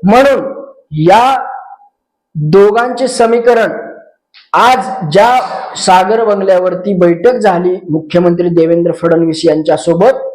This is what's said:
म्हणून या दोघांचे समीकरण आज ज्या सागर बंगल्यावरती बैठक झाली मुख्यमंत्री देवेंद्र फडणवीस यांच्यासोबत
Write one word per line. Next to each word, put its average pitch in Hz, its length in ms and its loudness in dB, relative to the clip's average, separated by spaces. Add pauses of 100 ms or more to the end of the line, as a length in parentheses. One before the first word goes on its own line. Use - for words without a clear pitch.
म्हणून 247 380 2 (480)
या 208 540 2 (880)
दोघांचे 208 720 2
समीकरण 233 640 0 (800)
आज 240 360 2 (240)
ज्या 233 260 4 (380)
सागर 190 480 2
बंगल्यावरती 190 760 0
बैठक 175 380 2
झाली 185 400 0 (140)
मुख्यमंत्री 175 580 0
देवेंद्र 170 440 0
फडणवीस 165 520 -2
यांच्यासोबत 165 760 0 (140)